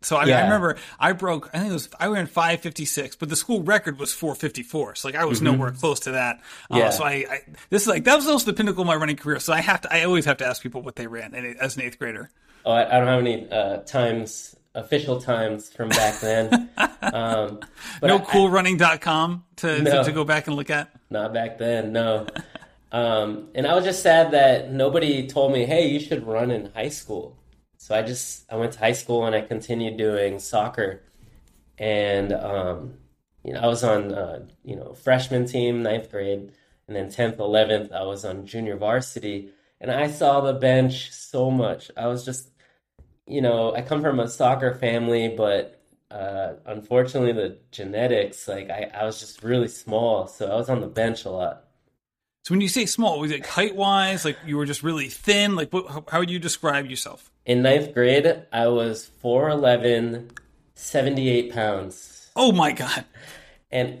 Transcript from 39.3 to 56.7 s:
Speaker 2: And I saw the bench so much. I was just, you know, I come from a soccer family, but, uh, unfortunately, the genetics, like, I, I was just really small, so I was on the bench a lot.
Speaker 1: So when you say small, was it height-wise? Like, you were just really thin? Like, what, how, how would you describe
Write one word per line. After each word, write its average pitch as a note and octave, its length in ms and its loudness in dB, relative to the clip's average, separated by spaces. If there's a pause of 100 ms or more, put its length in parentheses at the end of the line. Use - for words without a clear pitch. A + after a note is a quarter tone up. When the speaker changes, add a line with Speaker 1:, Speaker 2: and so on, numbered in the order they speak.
Speaker 2:
And B2+ 100 -6
I D3 180 0
saw C#3+ 320 2
the C3+ 120 2
bench B2+ 580 2
so C3 400 -2
much. A#2+ 460 -2
I A#2 100 -4
was B2 180 -4
just, - 260 -10 (760)
you C#3+ 140 -4
know, A#2 340 4
I B2+ 80 -4
come D3+ 180 -2
from C#3 200 0
a A#2 80 -2
soccer C3 460 2
family, A#2 540 0
but, G#2 540 -2 (260)
uh, G2 440 -6 (140)
unfortunately, B2 640 0
the G2 260 -4 (140)
genetics, G#2 720 -2
like, G2 240 -8
I, G#2 240 -8
I G#2 120 -4
was A2 120 -8
just - 240 -18
really A#2+ 240 0
small, A2 600 -2
so G2+ 200 -8
I G2+ 60 -2
was A#2 140 -2
on A#2+ 120 0
the G2+ 60 -8
bench A2+ 380 -4
a F#2+ 60 -8
lot. F2+ 340 -6 (800)
Speaker 1:
So E3+ 100 -2
when G3 60 4
you G3 80 0
say A3 180 0
small, F#3 340 0
was D3+ 100 -2
it C#3+ 160 -6
height-wise? G3 800 0
Like, D3 200 -2
you D3 120 -4
were D3 100 -2
just C#3+ 160 -6
really D3+ 260 -2
thin? G3+ 480 2
Like, D#3 160 -4
what, F#3 160 -4
how, D3+ 200 -12
how D#3+ 120 0
would F3 100 -2
you F3+ 80 -4
describe D3 480 -2